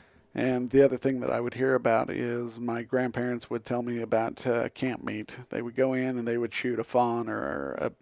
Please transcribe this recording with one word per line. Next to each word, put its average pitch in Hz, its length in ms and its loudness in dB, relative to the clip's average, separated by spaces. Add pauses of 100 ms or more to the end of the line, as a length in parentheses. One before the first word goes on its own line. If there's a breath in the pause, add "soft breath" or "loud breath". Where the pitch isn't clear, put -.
(340 loud breath)
And 123 360 0
the 135 120 8
other 131 140 6
thing 135 240 0
that 127 100 -2
I 120 120 0
would 120 100 -4
hear 131 220 2
about 120 340 4
is 120 500 -4
my 117 260 -4
grandparents 123 680 -2
would 117 160 -4
tell 120 160 0
me 120 180 -2
about, 113 460 0
uh, 120 240 2
camp - 340 -4
meat. 107 340 -6 (120)
They - 100 -4
would 120 160 -6
go 131 160 4
in 131 240 -2
and 117 100 -4
they 117 120 0
would 117 160 -4
shoot 120 240 -2
a 110 60 0
fawn 117 440 2
or 71 440 -4
a, - 300 -2